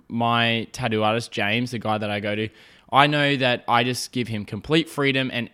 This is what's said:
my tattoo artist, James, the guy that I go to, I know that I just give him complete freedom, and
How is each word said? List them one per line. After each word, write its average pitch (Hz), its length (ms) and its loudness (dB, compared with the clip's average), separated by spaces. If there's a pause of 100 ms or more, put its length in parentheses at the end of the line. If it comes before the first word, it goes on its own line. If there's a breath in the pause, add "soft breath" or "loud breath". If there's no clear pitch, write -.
my 117 640 0
tattoo 110 320 -2
artist, 110 300 0
James, 113 400 -2
the 113 80 -6
guy 107 180 -2
that 107 120 -4
I 104 100 -2
go 104 160 -4
to, 110 120 -2 (440 loud breath)
I 139 140 6
know 143 300 2
that 123 320 0
I 120 160 4
just 123 260 -4
give 123 160 -4
him 107 180 -6
complete 151 440 0
freedom, 135 440 0
and 117 220 -4